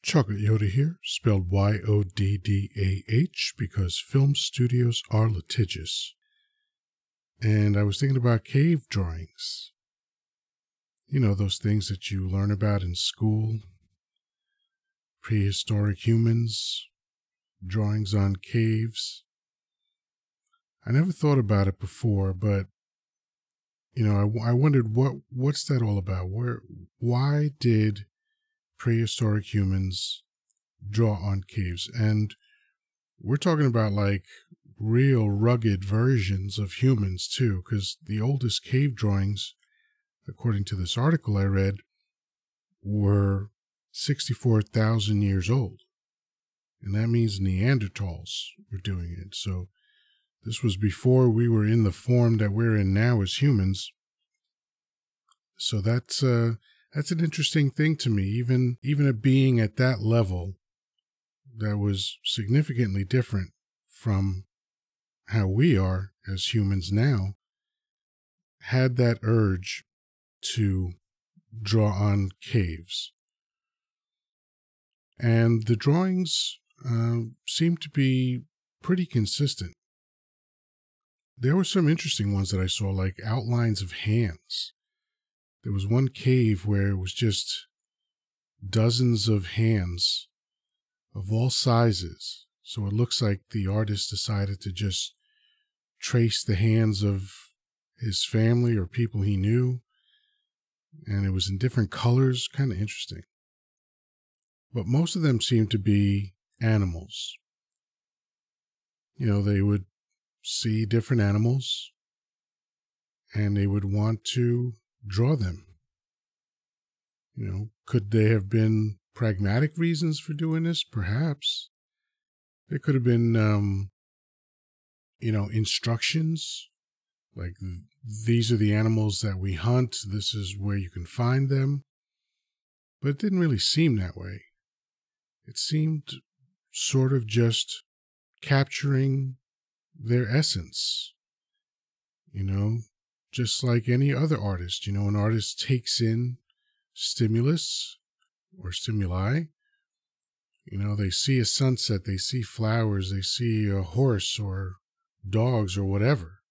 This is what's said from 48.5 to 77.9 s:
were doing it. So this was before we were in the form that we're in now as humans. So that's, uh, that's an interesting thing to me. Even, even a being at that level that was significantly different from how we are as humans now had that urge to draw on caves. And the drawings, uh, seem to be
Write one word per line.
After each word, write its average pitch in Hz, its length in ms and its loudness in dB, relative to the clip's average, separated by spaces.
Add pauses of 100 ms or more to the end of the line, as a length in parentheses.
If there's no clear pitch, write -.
were 104 60 -8
doing 87 420 -6
it. 90 160 -16
So 90 320 -6 (800)
this 113 180 -6
was 104 140 0
before 123 520 4
we 117 200 2
were 110 160 4
in 113 180 4
the 101 80 2
form 120 460 2
that 104 160 0
we're 110 240 2
in 98 160 2
now 113 280 2
as 95 200 -2
humans. 98 500 2 (1700)
So - 240 -4
that's, 117 420 -2
uh, 117 300 2 (400)
that's 147 180 -4
an 170 80 -2
interesting 151 520 0
thing 156 260 0
to - 120 -2
me. 101 140 2
Even, 123 580 0
even 143 260 2
a 135 60 2
being 131 460 4
at 107 160 0
that 127 240 2
level 95 560 0 (1040)
that 104 200 -2
was 101 460 -2
significantly 113 800 0
different 104 480 -2 (360)
from 98 580 -2 (800)
how 107 220 0
we 117 300 4
are 92 360 0 (180)
as 92 220 -4
humans 98 380 0
now 101 440 0 (1300)
had 127 340 0
that 120 260 2
urge 107 640 0 (720)
to 95 380 0 (680)
draw 104 300 2
on 101 380 2 (120)
caves. 85 720 -4 (2000)
And 117 480 4
the 120 80 4
drawings, 180 840 0 (300)
uh, 117 280 0 (280)
seem 170 300 0
to - 140 -12
be 127 540 0 (380)